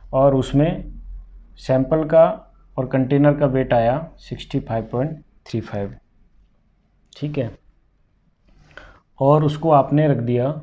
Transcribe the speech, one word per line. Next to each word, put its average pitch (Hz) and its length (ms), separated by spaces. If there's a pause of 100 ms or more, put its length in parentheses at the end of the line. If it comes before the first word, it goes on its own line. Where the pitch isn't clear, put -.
(140)
और 135 220
उसमें - 680 (580)
सैंपल 135 460
का 160 220 (500)
और 127 100
कंटेनर 139 520
का 151 80
वेट 127 260
आया 120 220 (240)
सिक्सटी - 400
फाइव 113 260
पॉइंट 147 320 (280)
थ्री 117 160
फाइव, 101 340 (1200)
ठीक 147 240
है, 120 120 (1700)
और 147 240
उसको 151 280
आपने 147 360
रख 139 120
दिया 120 280 (160)